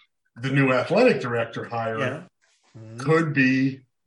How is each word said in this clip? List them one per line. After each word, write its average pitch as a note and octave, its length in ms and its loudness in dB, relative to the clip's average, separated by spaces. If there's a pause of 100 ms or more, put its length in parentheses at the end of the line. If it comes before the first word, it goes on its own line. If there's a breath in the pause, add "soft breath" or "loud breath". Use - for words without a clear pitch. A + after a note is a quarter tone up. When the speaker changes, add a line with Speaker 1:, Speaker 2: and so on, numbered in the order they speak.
(400)
Speaker 1:
the C3 100 -6
new C3+ 220 2
athletic D#3+ 480 4
director A#2 440 -4
hire A2+ 340 -6
Speaker 2:
Yeah. C3+ 240 -6 (540)
Mm-hmm. A2+ 220 -18
Speaker 1:
could D3+ 360 0
be C3 460 2 (260)